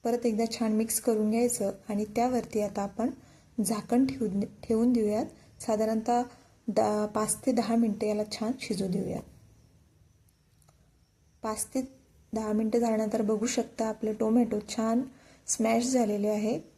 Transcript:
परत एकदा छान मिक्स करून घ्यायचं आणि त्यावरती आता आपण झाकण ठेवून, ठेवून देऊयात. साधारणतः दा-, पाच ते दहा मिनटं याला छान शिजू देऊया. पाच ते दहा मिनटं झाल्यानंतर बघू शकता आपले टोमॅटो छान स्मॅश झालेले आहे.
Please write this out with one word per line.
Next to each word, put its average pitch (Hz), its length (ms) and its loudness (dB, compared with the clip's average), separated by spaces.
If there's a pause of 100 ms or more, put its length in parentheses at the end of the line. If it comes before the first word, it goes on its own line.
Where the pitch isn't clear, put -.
परत 240 220 0
एकदा 226 180 2 (140)
छान 220 140 0
मिक्स 226 280 0
करून 214 300 2
घ्यायचं 226 420 0 (160)
आणि 208 160 -2
त्यावरती 233 560 -2
आता 202 220 -2
आपण 220 280 -2 (540)
झाकण 233 420 2
ठेवून, 202 340 -2
ठेवून 233 520 0
देऊयात. 220 340 2 (340)
साधारणतः 220 640 0 (460)
दा-, 208 380 2
पाच 214 400 -2
ते 262 60 4
दहा 226 240 2
मिनटं 214 300 2
याला 214 160 0 (100)
छान 226 280 -4
शिजू 190 280 -4
देऊया. 180 320 -2 (2250)
पाच 220 240 -4
ते - 380 -6 (280)
दहा 220 200 -2
मिनटं 220 260 2
झाल्यानंतर 220 440 2
बघू 214 240 0
शकता 226 420 -2
आपले 214 240 -2
टोमॅटो 220 460 2 (100)
छान 226 340 0 (440)
स्मॅश 226 380 2
झालेले 214 440 2
आहे. 214 320 0 (180)